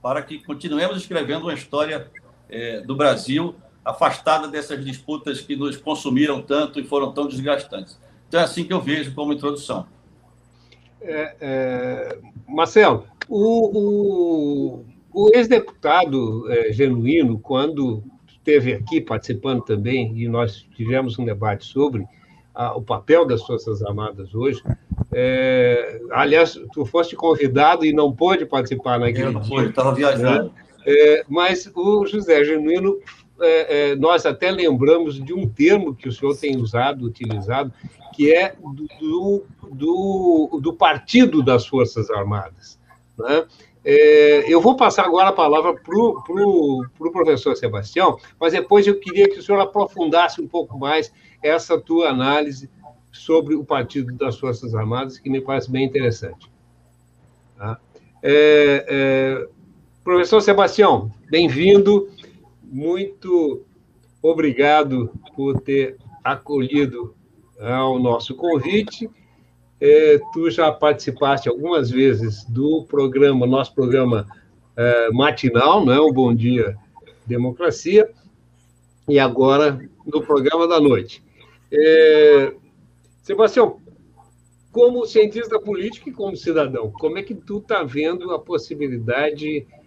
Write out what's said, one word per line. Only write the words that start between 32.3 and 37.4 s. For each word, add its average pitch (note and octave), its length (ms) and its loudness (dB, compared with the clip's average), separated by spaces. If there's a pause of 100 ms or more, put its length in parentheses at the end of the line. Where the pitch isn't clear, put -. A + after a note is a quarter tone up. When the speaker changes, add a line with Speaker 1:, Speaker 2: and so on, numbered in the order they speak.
Speaker 2:
Genuíno, E3+ 540 -2 (420)
é, D#3 520 2
é, C#3 40 -2
nós E3 300 2
até E3 240 -2
lembramos D#3 640 0
de C3+ 180 -12
um F#3 160 -6
termo D#3+ 460 2
que - 140 -12
o A#2 40 -8
senhor C#3 240 -4
tem C#3 220 -4
usado, B2 480 -4
utilizado, A2+ 640 -8 (400)